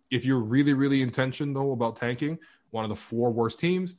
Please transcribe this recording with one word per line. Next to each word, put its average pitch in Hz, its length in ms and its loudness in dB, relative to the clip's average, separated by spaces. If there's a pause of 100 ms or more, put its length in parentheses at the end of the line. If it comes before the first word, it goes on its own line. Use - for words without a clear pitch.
(120)
if 123 120 0
you're 131 160 2
really, 135 320 4
really 139 300 4
intentional 135 680 -2
about 117 220 -2
tanking, 135 440 -4 (320)
one 110 140 -4
of 110 40 -2
the 104 80 -4
four 117 340 -2
worst 113 300 0
teams. 180 380 -2